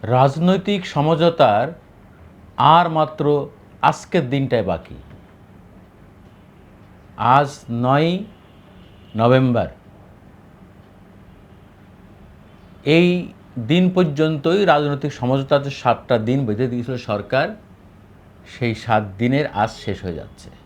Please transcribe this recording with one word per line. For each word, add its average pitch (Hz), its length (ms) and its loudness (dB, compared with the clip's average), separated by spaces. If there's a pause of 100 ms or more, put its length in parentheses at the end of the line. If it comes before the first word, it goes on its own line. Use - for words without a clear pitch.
রাজনৈতিক 160 800 2
সমঝোতার 147 800 2 (880)
আর 160 320 6
মাত্র 151 600 0 (340)
আজকের 147 480 -2
দিনটাই 131 320 -2
বাকি। 87 320 -6 (2250)
আজ 139 540 2
নয়ই 143 540 0 (920)
নভেম্বর। 120 500 2 (3250)
এই 175 440 2 (300)
দিন 165 320 2
পর্যন্তই 160 760 0
রাজনৈতিক 147 480 0
সমঝোতা 135 460 -2
যে 139 120 -4
সাতটা 123 480 -2
দিন 123 280 -2
বেঁধে 110 220 -2
দিয়েছিল 120 280 -6
সরকার, 127 600 -4 (1000)
সেই 117 160 -2
সাত 107 300 0 (140)
দিনের 131 280 0
আজ 104 240 -4
শেষ - 340 -12
হয়ে 87 100 -8
যাচ্ছে। - 360 -18 (140)